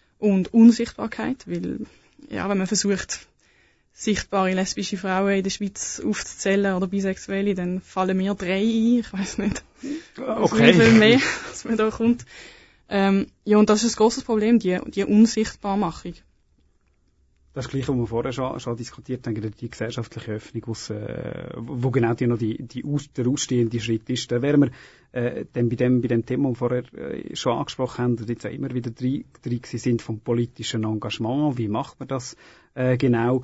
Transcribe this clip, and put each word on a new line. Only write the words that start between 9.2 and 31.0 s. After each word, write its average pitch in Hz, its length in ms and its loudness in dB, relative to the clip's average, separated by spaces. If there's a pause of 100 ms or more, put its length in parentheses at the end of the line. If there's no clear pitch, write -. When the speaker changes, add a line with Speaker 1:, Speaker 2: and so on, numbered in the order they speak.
Speaker 1:
nicht, - 260 -2 (540)
Speaker 2:
Okay. 220 520 2
Speaker 1:
wie - 120 8
viel 226 120 8
mehr, 220 280 8 (140)
<laughs> - 160 -12
was - 160 -14
mir 226 100 -2
da 214 140 2
kommt. 233 340 0 (640)
Ähm, 196 380 2 (180)
ja, 208 140 6
und 214 100 6
das 214 160 4
ist 226 100 0
ein - 20 -14
grosses 233 280 2
Problem, 226 340 4
die, 180 280 0
die 196 180 -4
Unsichtbarmachung. 208 1120 2 (1400)
Speaker 2:
Das 127 140 -8
Gleiche, 135 200 -4
was 135 80 0
wir 120 100 0
vorher 117 260 -4
schon, 127 280 -4
schon 120 180 -6
diskutiert 123 480 -10
haben, 110 340 -6
die 117 80 -8
gesellschaftliche 113 640 -8
Öffnung, 110 360 -10
wo's, - 200 -10
äh, - 640 -8
wo 123 360 -4
genau 117 240 2
die 123 120 0
noch 120 120 2
die, 110 240 -4
die 123 200 -10
aus-, 143 300 -4
der 123 140 -2
ausstehende 120 520 0
Schritt 110 300 -4
ist. 127 240 -4
Da 120 80 0
wären 143 220 4
wir, 127 80 2 (420)
äh, 120 400 -4
dann 120 160 0
bei 117 80 -2
dem, 123 240 4
bei 113 80 -2
dem 113 160 2
Thema, 135 240 -2
das 120 60 0
wir - 20 -16
vorher, 123 380 -4
äh, - 420 -10
schon 120 220 -2
angesprochen 127 460 -4
haben, 120 120 2
und 110 140 -8
jetzt 117 160 -6
auch - 40 -6
immer 135 220 -8
wieder 120 180 -6
drin, 127 360 -4 (160)
drin 120 180 -4
gewesen - 180 -10
sind 120 220 0
vom 110 200 -8
politischen 120 640 -4
Engagement. 117 760 -2